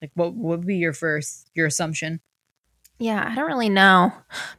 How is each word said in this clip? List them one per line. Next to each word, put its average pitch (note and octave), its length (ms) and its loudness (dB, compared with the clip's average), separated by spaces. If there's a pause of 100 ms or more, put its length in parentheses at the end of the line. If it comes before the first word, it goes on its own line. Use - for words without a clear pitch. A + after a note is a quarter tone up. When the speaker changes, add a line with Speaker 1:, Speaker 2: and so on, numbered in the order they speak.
Speaker 1:
Like, D3 120 -14
what, F3 220 -4
what E3+ 240 -4
would F3 80 -6
be G3 100 -2
your E3+ 160 0
first, D3+ 600 -6
your E3 140 0
assumption? D#3+ 540 -4 (760)
Speaker 2:
Yeah, A3 320 -2
I A3+ 60 -6
don't C#4+ 120 -4
really B3+ 200 -2
know. F#3+ 460 6 (460)